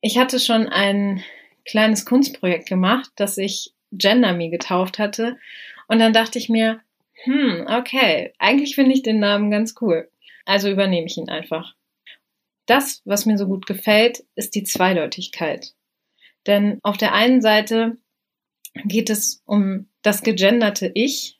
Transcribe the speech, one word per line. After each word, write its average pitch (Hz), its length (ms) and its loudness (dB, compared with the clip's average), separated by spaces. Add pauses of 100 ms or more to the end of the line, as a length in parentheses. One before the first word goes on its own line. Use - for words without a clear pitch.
Ich 214 140 0
hatte 254 220 2
schon 226 280 0
ein 202 560 -2 (440)
kleines 220 400 0
Kunstprojekt 240 600 0
gemacht, 196 500 0
das 202 200 -4
ich 190 380 -6 (180)
Gender 202 400 4
Me 170 160 -4
getauft 185 500 -2
hatte. 226 380 -4 (520)
Und 226 100 4
dann 226 160 6
dachte 226 240 2
ich 233 100 -10
mir, 226 320 0 (440)
hm, 254 440 0
okay, 226 680 0
eigentlich 277 380 0
finde 262 180 4
ich 269 80 0
den 220 160 0
Namen 208 320 0
ganz 214 320 -2
cool. 170 280 0 (360)
Also 196 240 0
übernehme 190 360 0
ich - 120 -10
ihn 160 100 -10
einfach. 160 460 -8 (880)
Das, 277 400 0
was 202 220 -2
mir 214 100 2
so 196 100 -2
gut 190 200 -4
gefällt, 214 580 2 (120)
ist - 180 -10
die 202 100 -4
Zweideutigkeit. 180 1120 -4 (720)
Denn 202 360 2
auf 208 140 -2
der - 160 0
einen 240 300 4
Seite 220 560 2 (880)
geht 220 240 -2
es - 340 -4
um 196 460 -2 (100)
das 208 220 0
gegenderte 208 720 2
Ich - 460 -4